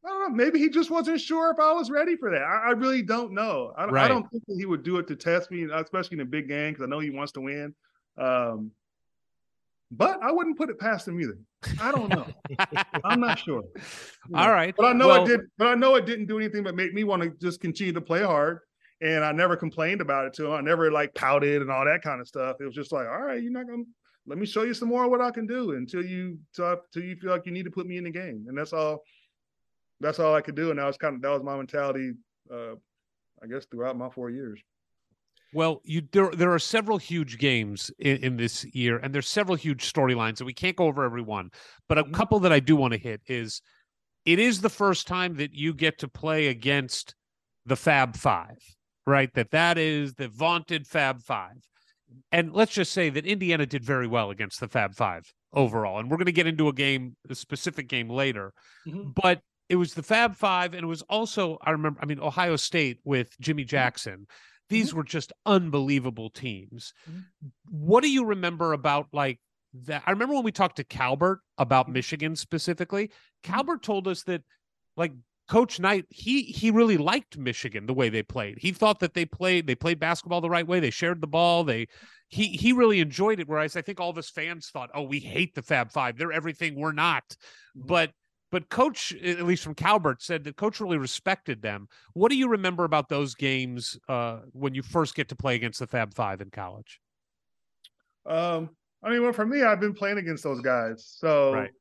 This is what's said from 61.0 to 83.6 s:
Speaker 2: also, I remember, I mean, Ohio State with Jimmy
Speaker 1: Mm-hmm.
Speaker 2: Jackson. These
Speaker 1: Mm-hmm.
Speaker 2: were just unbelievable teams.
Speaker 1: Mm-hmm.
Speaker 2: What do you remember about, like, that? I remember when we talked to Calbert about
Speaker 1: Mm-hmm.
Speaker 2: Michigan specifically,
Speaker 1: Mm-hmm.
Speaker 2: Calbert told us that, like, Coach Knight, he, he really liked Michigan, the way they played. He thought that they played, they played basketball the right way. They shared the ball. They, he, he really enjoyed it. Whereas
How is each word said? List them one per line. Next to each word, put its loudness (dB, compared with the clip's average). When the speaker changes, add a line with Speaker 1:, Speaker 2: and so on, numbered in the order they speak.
Speaker 2:
also, -2
I 0
remember, 0
I -6
mean, -4
Ohio 0
State 0
with -2
Jimmy -2
Speaker 1:
Mm-hmm. -10
Speaker 2:
Jackson. -2
These 2
Speaker 1:
Mm-hmm. -4
Speaker 2:
were -2
just -6
unbelievable 2
teams. -12
Speaker 1:
Mm-hmm. -18
Speaker 2:
What 4
do 4
you 4
remember 0
about, 0
like, -2
that? -6
I 2
remember 0
when 0
we 0
talked 0
to -6
Calbert 0
about 4
Speaker 1:
Mm-hmm. -8
Speaker 2:
Michigan -4
specifically, -4
Speaker 1:
Mm-hmm. -14
Speaker 2:
Calbert -2
told -2
us -4
that, -4
like, 0
Coach 4
Knight, 2
he, -2
he 0
really 6
liked 0
Michigan, -6
the -2
way 2
they -2
played. -8
He -2
thought 2
that -2
they -2
played, 0
they 0
played -2
basketball -2
the -2
right 0
way. 0
They 2
shared -2
the -6
ball. 4
They, -2
he, -2
he 2
really 6
enjoyed 2
it. -8
Whereas -2